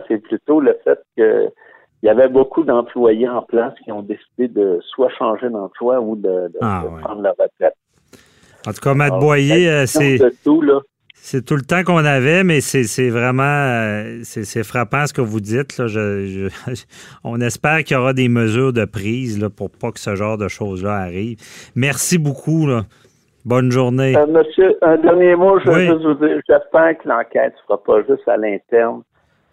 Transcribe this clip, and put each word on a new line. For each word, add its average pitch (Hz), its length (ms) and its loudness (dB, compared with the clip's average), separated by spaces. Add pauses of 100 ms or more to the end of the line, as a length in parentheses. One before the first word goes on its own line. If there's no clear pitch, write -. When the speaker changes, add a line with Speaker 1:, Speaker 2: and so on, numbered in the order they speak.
Speaker 1:
c'est 110 100 -2
plutôt 147 420 -2
le 120 240 2
fait - 140 0 (180)
que 110 320 2 (560)
il - 20 2
y - 20 4
avait 120 200 6
beaucoup 135 360 0
d'employés 120 640 0
en 120 140 -6
place 117 300 -2 (120)
qui 110 80 -14
ont 104 100 -10
décidé 107 460 -6
de 101 340 0
soit 123 340 -2
changer 120 320 -4
d'emploi 120 520 -4
ou 110 160 -6
de, 92 320 -4
de, 82 120 -16
Speaker 2:
Ah, 98 240 -4
Speaker 1:
de 78 120 -10
Speaker 2:
ouais. 80 40 -16
Speaker 1:
prendre 101 220 -10
leur 95 160 0
retraite. 92 380 -2 (920)
Speaker 2:
En 110 60 -6
tout - 100 -14
cas, 139 120 2
Matt 143 180 2
Speaker 1:
Alors, 92 80 -2
Speaker 2:
Boyer, 147 500 4
euh, 143 160 2
Speaker 1:
c'est 139 320 2
Speaker 2:
c'est, 127 60 4
Speaker 1:
de 123 100 2 (100)
tout, 151 180 4
là. 139 180 4 (340)
Speaker 2:
c'est - 300 -6
tout 151 100 -2
le 143 80 -2
temps 175 220 -2
qu'on 165 200 2
avait, 147 380 2
mais 165 180 2
c'est, 131 220 0
c'est 127 260 -2
vraiment, 123 360 0
euh, 117 800 -2
c'est, 110 200 -10
c'est 110 200 -6
frappant 131 420 -2
ce - 60 -6
que - 80 -4
vous 110 200 -4
dites, 117 380 -6
là. 123 80 -4
Je, 101 400 -4
je, 95 480 -10 (320)
<laughs> - 180 -20
on 117 160 -8
espère 147 440 -2
qu'il 147 120 -2
y 127 40 0
aura 131 140 2
des 127 140 2
mesures 120 440 0
de 113 120 0
prise, 107 560 -6
là, 107 80 -2
pour 98 220 -12
pas 117 220 -10
que - 80 -18
ce 104 160 -6
genre 107 220 -4
de 101 100 -4
choses-là 98 460 -6
arrive. 98 440 -6 (380)
Merci 139 420 0
beaucoup, 151 480 -2
là. 120 160 0 (640)
Bonne 127 260 2
journée. 131 460 2
Speaker 1:
Euh, 147 100 4
monsieur, 165 560 2
un 165 140 4
dernier 175 400 4
mot, 190 240 4
je - 100 -4
veux 165 60 4
Speaker 2:
Oui. 180 100 2
Speaker 1:
juste 160 180 2
vous 151 220 0
dire, 156 220 0
j'espère 160 500 2
que 147 100 -10
l'enquête 120 460 -2
ne - 140 -20
sera 101 120 -2
pas 110 280 2
juste - 200 -2
à 110 80 2
l'interne, 117 680 -2 (500)